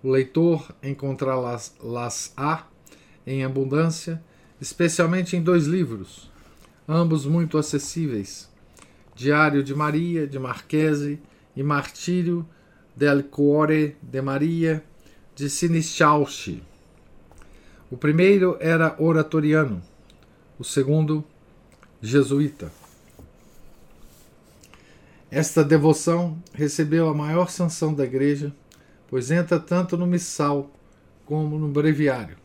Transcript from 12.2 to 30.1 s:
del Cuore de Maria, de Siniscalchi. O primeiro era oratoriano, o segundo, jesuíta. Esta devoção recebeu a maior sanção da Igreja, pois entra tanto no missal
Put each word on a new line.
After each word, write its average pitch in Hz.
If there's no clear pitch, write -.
del 143
Cuore 147
de 127
Maria, 156
de 139
Siniscalchi. 156
O 123
primeiro 180
era 160
oratoriano, 156
o -
segundo, 151
jesuíta. 139
Esta 156
devoção 160
recebeu 156
a 151
maior 156
sanção 160
da 139
Igreja, 143
pois 131
entra 170
tanto 175
no 175
missal 147